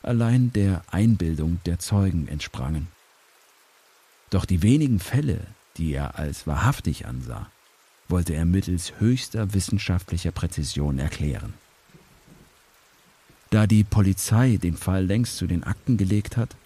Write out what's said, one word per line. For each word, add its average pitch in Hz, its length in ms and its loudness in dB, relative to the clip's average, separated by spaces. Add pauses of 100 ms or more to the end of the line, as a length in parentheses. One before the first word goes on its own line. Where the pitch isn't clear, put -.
allein 120 520 2
der 98 380 2
Einbildung 87 720 2
der 85 140 -2
Zeugen 95 500 0
entsprangen. 76 580 -6 (1400)
Doch 95 160 2
die 87 160 2
wenigen 123 380 4
Fälle, 127 420 -2 (340)
die 80 160 -2
er 69 260 -4
als 76 300 -6
wahrhaftig 80 580 -2
ansah, 58 440 -10 (580)
wollte 87 260 0
er 80 120 0
mittels 90 540 0
höchster 110 540 -2
wissenschaftlicher 90 760 -2
Präzision 73 680 -4
erklären. 69 560 -4 (1900)
Da 107 180 4
die 107 160 6
Polizei 107 760 4
den 85 200 -2
Fall 95 280 0
längst 110 300 0
zu 92 120 -4
den 87 160 -2
Akten 107 340 -2
gelegt 101 400 0
hat 117 180 -4 (100)